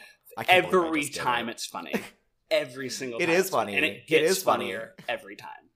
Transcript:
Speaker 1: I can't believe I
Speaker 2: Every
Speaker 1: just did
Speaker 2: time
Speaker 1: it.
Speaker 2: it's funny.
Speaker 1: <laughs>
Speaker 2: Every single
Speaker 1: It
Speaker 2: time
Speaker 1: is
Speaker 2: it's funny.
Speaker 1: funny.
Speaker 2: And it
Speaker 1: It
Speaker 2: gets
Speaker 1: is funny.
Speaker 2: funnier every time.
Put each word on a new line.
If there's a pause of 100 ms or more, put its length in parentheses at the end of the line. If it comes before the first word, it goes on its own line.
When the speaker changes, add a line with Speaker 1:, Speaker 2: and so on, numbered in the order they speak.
(360)
Speaker 1:
I
can't
believe
I
Speaker 2:
Every
Speaker 1:
just
did
Speaker 2:
time
Speaker 1:
it.
Speaker 2:
it's
funny.
Speaker 1:
<laughs>
Speaker 2:
Every
single
Speaker 1:
It
Speaker 2:
time
Speaker 1:
is
Speaker 2:
it's
funny.
Speaker 1:
funny.
Speaker 2:
And
it
Speaker 1:
It
Speaker 2:
gets
Speaker 1:
is
funny.
Speaker 2:
funnier (120)
every
time. (240)